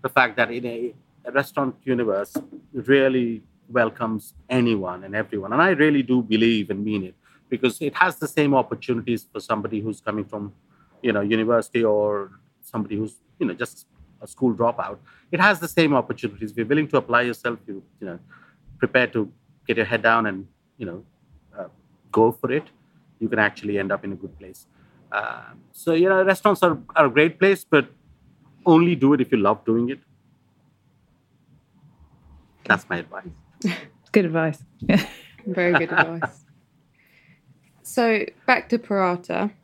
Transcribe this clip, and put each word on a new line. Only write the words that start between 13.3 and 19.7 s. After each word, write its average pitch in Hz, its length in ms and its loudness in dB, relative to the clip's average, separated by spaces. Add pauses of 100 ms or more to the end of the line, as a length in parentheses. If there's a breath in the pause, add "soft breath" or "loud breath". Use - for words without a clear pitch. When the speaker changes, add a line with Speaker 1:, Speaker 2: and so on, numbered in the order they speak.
Speaker 1:
you 165 60 -2
know, 95 80 -4
just - 340 -10 (340)
a - 60 -20
school 123 260 -2
dropout. 101 440 -4 (340 soft breath)
It 175 80 -4
has 190 200 2
the 170 80 -10
same 156 260 2
opportunities. 107 580 -4
If - 60 -10
you're 113 80 -2
willing 147 240 0
to 143 80 0
apply 120 260 0
yourself, 120 440 -6
you, 98 160 -14 (180)
you 101 60 -12
know, 87 120 -12 (600 soft breath)
prepared - 340 0
to 107 180 -2 (360)
get 110 100 0